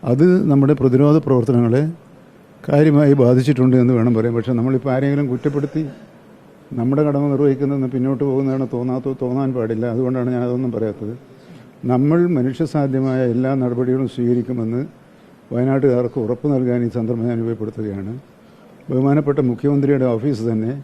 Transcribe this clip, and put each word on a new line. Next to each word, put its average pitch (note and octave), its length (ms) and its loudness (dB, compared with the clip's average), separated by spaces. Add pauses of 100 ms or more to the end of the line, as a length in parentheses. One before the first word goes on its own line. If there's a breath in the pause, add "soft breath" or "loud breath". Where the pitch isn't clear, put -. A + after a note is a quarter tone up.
(100)
അത് C3+ 160 4 (240)
നമ്മുടെ C#3 300 4
പ്രതിരോധ C3+ 440 4
പ്രവർത്തനങ്ങളെ A#2+ 560 2 (840)
കാര്യമായി D3 460 4 (100)
ബാധിച്ചിട്ടുണ്ട് B2+ 600 4
എന്ന് B2+ 160 4
വേണം A#2 180 2
പറയാൻ. A#2 200 0
പക്ഷേ A#2 220 -2
നമ്മളിപ്പോൾ C3 360 -2
ആരെങ്കിലും C#3+ 380 0
കുറ്റപ്പെടുത്തി C#3+ 500 -4 (960)
നമ്മുടെ C3 280 0
കടമ C#3+ 260 0
നിർവഹിക്കുന്നതെന്ന് C#3 640 0
പിന്നോട്ട് C3 340 -2
പോകുന്നതാണ് C3+ 460 -2
തോന്നാത്ത, B2+ 480 -4
തോന്നാൻ C3 340 -2
പാടില്ല. A2+ 280 -2 (100)
അതുകൊണ്ടാണ് B2+ 420 -2
ഞാൻ A#2+ 120 -2
അതൊന്നും B2 280 -4
പറയാത്തത്. G#2+ 380 -6 (800 loud breath)
നമ്മൾ C#3+ 260 2 (200)
മനുഷ്യസാധ്യമായ C3+ 840 -2 (140)
എല്ലാ B2+ 160 0 (120)
നടപടികളും B2+ 520 -2
സ്വീകരിക്കുമെന്ന് A#2+ 680 -2 (720 loud breath)
വയനാട്ടുകാർക്ക് B2+ 720 0
ഉറപ്പ് A#2+ 300 -4
നൽകാൻ B2 320 0
ഈ - 100 -2
സന്ദർഭം A#2 360 -4
ഞാൻ A#2 120 -2
ഉപയോഗപ്പെടുത്തുകയാണ്. G#2+ 680 -6 (760 loud breath)
ബഹുമാനപ്പെട്ട C#3 500 0 (120)
മുഖ്യമന്ത്രിയുടെ C#3 640 0
ഓഫീസ് A2+ 360 -4
തന്നെ A2 220 -2 (120)